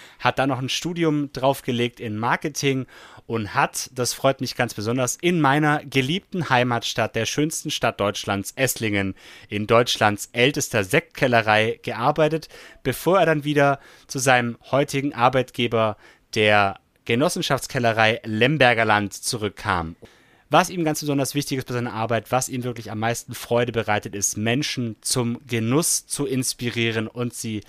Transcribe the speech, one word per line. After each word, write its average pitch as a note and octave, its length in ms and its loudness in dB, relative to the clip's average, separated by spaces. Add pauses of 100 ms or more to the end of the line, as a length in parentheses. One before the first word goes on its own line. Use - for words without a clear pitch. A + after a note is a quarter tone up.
(200)
hat - 200 0
dann C3+ 100 2
noch B2+ 100 -2
ein B2+ 100 -6
Studium D#3+ 600 0
draufgelegt B2 720 -2
in G#2+ 160 -6
Marketing C3+ 680 -2 (420)
und A2 280 -4
hat, - 400 -2
das B2 180 -2
freut - 280 0
mich B2 160 -6
ganz A#2+ 160 -2
besonders, A#2+ 420 -2
in F3 240 0
meiner D3 460 4
geliebten C#3+ 640 -2
Heimatstadt, A#2+ 680 0
der A2+ 100 0
schönsten - 460 -4
Stadt - 300 -2
Deutschlands, G2+ 560 -2
Esslingen, G#2 580 -2 (320)
in G#2+ 200 -4
Deutschlands A2+ 680 2
ältester B2+ 500 2
Sektkellerei A2+ 960 2
gearbeitet, D3+ 680 0 (340)
bevor E3 380 2
er E3 40 6
dann D#3+ 200 0
wieder C#3+ 340 2 (280)
zu - 120 -6
seinem A#2+ 380 4 (120)
heutigen C#3 440 0
Arbeitgeber, A#2+ 840 2 (380)
der G#2 460 4 (260)
Genossenschaftskellerei A#2 1200 0
Lemberger A#2 600 4
Land, G#2 280 2
zurückkam. F#2 840 -4 (560)
Was E3+ 180 4
ihm F3+ 140 -4
ganz D3+ 160 -2
besonders C#3+ 340 -2
wichtig C#3+ 240 -2
ist B2+ 100 -8
bei B2+ 60 -8
seiner A#2+ 200 -4
Arbeit, A2 380 -2
was B2+ 180 0
ihm B2 140 -6
wirklich A#2 280 -8
am G#2+ 80 -6
meisten A#2 340 -4
Freude A#2 380 0
bereitet, G#2+ 420 -2
ist, G2+ 240 -4
Menschen A#2 640 -2
zum A#2+ 460 -2
Genuss A#2+ 580 0
zu - 220 -4
inspirieren A2+ 800 -2
und A#2+ 260 -6
sie G#2+ 360 -6